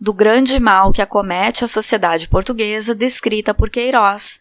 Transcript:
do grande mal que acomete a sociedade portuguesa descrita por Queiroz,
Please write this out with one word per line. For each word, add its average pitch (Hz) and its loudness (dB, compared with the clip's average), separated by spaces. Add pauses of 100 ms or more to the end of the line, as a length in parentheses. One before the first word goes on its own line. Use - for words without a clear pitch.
do 208 -2
grande 240 2
mal 196 4
que 202 4
acomete 196 -2
a 226 -2
sociedade 180 0
portuguesa 214 -2
descrita 214 -2
por 208 -2
Queiroz, 233 0